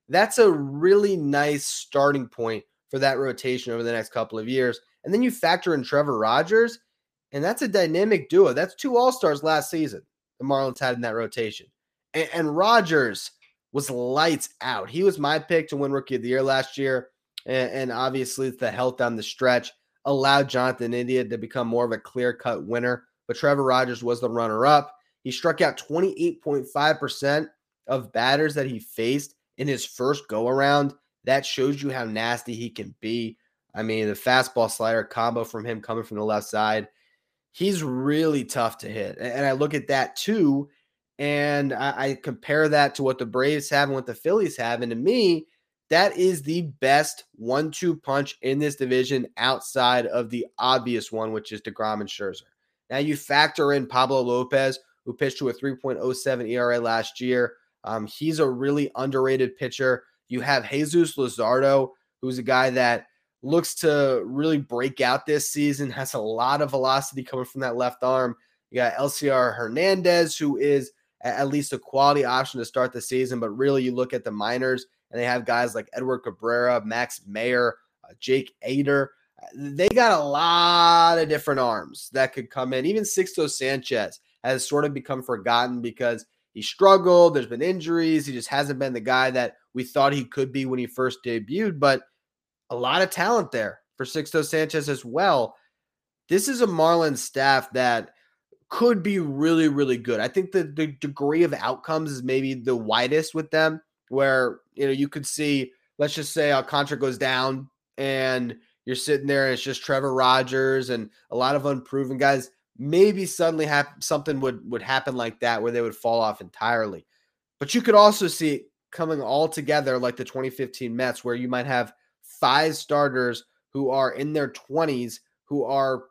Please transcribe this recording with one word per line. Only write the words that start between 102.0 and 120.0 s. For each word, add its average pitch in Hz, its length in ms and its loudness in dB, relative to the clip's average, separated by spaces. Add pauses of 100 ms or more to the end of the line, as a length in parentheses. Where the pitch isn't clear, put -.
is 131 120 -10
maybe 135 300 0
the 127 220 -2
widest 123 580 0
with 160 180 -6
them, 160 300 2 (280)
where, 131 500 2 (140)
you 139 120 -2
know, 135 60 2
you 139 160 0
could 143 180 -10
see, 143 460 -2 (260)
let's 147 180 -2
just 147 180 -8
say 147 180 2
Alcantara 139 480 0
goes 127 180 -2
down 131 520 -2 (280)
and 131 600 -2 (280)
you're 127 120 -4
sitting 139 300 -2
there 139 180 2
and 131 80 0
it's 120 100 -6
just 135 200 -6
Trevor 135 300 -2
Rogers 131 760 2
and 113 200 -4 (220)
a 113 60 -4
lot 131 180 2
of 139 100 -4
unproven 135 520 -4
guys. 135 340 2 (240)
Maybe 180 520 4
suddenly 160 400 0
hap-, 143 360 -2
something 143 360 -2
would, 127 200 -2 (100)
would 117 120 -6
happen 131 340 -2
like 117 240 -6
that 117 220 0
where 117 100 0
they 120 100 -2
would 113 140 -4
fall 117 240 0
off 107 220 -2
entirely. 107 640 -4 (540)
But 143 160 -4
you 240 80 2
could 220 100 6
also 208 340 8
see 151 280 -2
it - 80 -8 (280)
coming 160 300 -4
all 139 260 2
together 143 520 0
like 123 160 -2